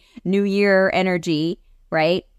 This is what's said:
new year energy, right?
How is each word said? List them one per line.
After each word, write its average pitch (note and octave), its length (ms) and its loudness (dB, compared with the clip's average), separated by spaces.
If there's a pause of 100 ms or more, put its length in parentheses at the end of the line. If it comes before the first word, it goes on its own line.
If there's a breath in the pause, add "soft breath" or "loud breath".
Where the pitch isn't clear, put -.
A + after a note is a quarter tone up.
(240 loud breath)
new G3 180 0
year G3 520 2
energy, F3 640 -2 (300)
right? D#3+ 340 0 (140)